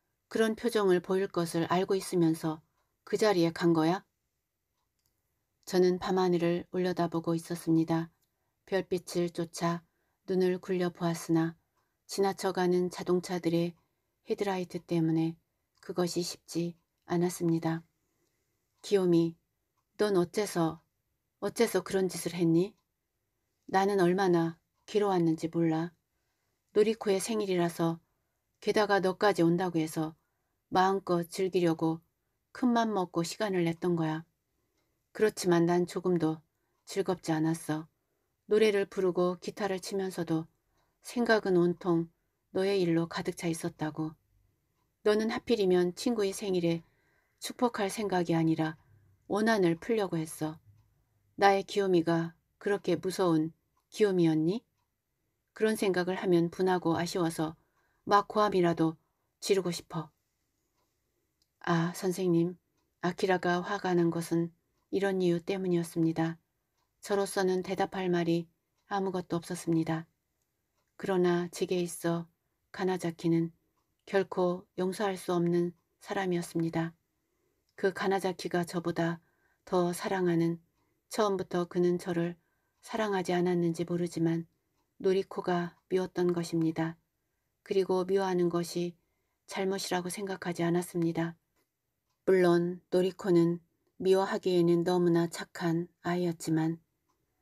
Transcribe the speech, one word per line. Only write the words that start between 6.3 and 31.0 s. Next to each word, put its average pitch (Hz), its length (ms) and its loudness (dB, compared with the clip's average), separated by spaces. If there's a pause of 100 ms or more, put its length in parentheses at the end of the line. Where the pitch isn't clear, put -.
올려다보고 170 640 -2
있었습니다. 165 760 0 (540)
별빛을 180 640 -4
쫓아 170 540 -4 (440)
눈을 185 320 0
굴려보았으나 170 960 -2 (520)
지나쳐가는 180 840 0
자동차들의 175 840 -2 (560)
헤드라이트 190 500 -4
때문에 160 580 0 (420)
그것이 180 420 -2
쉽지 170 540 -6 (300)
않았습니다. 165 760 0 (1000)
"기요미, 170 560 2 (600)
넌 208 200 2
어째서, 170 640 0 (580)
어째서 202 440 0
그런 190 260 0
짓을 170 240 -8
했니? 170 420 2 (880)
나는 196 360 2
얼마나 175 580 2 (260)
괴로웠는지 175 600 0
몰라. 165 460 0 (800)
노리코의 208 480 2
생일이라서, 175 800 -2 (600)
게다가 202 400 2
너까지 185 440 2
온다고 175 360 2
해서 160 360 -4 (520)
마음껏 185 600 0